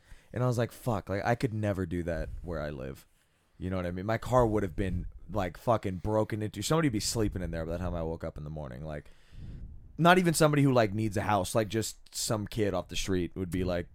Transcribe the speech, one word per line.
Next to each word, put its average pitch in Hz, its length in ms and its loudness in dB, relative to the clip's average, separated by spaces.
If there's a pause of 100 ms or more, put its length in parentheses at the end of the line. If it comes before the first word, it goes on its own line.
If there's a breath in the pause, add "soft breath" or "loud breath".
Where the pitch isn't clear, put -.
(340 soft breath)
And 123 100 -2
I 127 40 2
was 120 100 2
like, 117 140 0
"Fuck, - 380 -4
like, 98 140 -2
I 117 120 4
could 113 180 -2
never 101 320 0
do 87 180 -2
that 80 260 -4 (120)
where 82 200 -6
I 76 100 -4
live." 67 340 -10 (540)
You 92 100 -4
know 95 80 -2
what 90 80 -2
I 87 60 -2
mean? 92 160 -6
My 110 100 2
car 123 300 4
would 104 160 2
have 85 120 -4
been, 90 300 -2 (260)
like, 92 260 -2
fucking 104 400 0
broken 107 460 0
into. 101 200 -6
Somebody 160 240 4
would 117 60 0
be 104 60 0
sleeping 104 440 -2
in 82 80 -4
there 82 140 -4
by 82 80 -4
the 87 40 -4
time 87 180 -2
I 82 80 -2
woke 80 200 -4
up 82 140 -8
in 78 60 -10
the 73 60 -10
morning. 73 340 -10
Like, 76 280 -10 (840 loud breath)
not 170 200 8
even 170 160 4
somebody 147 280 6
who, 139 120 6
like, 110 200 4
needs 107 240 -2
a 98 40 0
house. 98 340 2
Like, 110 140 2
just - 440 -4
some 107 340 -2
kid 104 260 0
off 87 160 -2
the - 80 -4
street 92 380 2
would 90 140 -4
be 90 140 0
like, 90 320 -2